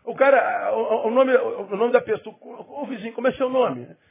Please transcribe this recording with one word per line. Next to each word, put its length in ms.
o 120
cara, 580
o, 340
o 40
nome, 240
o 400
nome 160
da 100
pessoa, 380
o, 440
o 20
vizinho, 280
como 140
é 60
seu 160
nome? 380